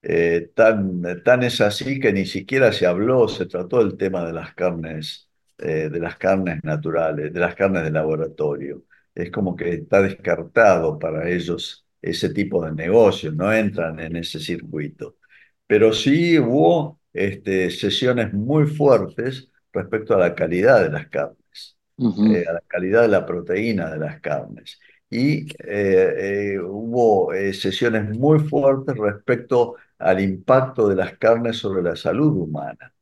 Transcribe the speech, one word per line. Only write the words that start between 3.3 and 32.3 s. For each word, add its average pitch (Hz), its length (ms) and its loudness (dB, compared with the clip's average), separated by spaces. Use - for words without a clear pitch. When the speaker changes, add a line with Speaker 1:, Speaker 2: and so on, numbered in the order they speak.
Speaker 1:
trató 90 340 -2
el 95 160 0
tema 92 280 -2
de 82 80 -6
las 80 220 -12
carnes, 80 720 -6
eh, 78 320 -4
de 82 80 -6
las 82 180 -6
carnes 92 460 -2
naturales, 78 680 -2
de 87 80 -6
las 87 160 0
carnes 95 260 0
de 78 80 -4
laboratorio. 76 920 -4
Es 87 160 -8
como 92 260 -4
que 85 180 -4
está 98 280 2
descartado 85 960 2
para 80 300 -4
ellos 87 560 -6
ese 85 300 -4
tipo 92 340 -2
de 78 80 -8
negocio, 92 600 2
no 92 200 -2
entran 92 460 -2
en 82 180 -8
ese 82 220 -10
circuito. 78 760 -10
Pero 107 260 6
sí 160 460 2
hubo, 147 640 2
este, 95 580 -2
sesiones 110 640 -2
muy 139 340 0
fuertes 131 840 0
respecto 107 420 -2
a 95 40 4
la 87 160 4
calidad 92 480 4
de 80 80 0
las 73 180 -8
carnes, - 680 -10
Speaker 2:
Ujú. 104 280 0
Speaker 1:
eh, 95 220 4
a 82 60 -4
la 85 120 -6
calidad 95 360 2
de 113 60 4
la 92 180 2
proteína 87 640 -4
de 78 80 -8
las 76 220 -8
carnes. 58 580 -10
Y, 147 380 -2
eh, 98 920 0
eh, 98 60 -4
hubo, 104 720 2
eh, 95 220 -2
sesiones 104 540 -2
muy 151 220 4
fuertes 139 560 0
respecto 113 800 -2
al 95 220 2
impacto 107 680 2
de 98 80 2
las 90 220 -4
carnes 117 400 2
sobre 98 240 -2
la 82 140 -2
salud 127 400 0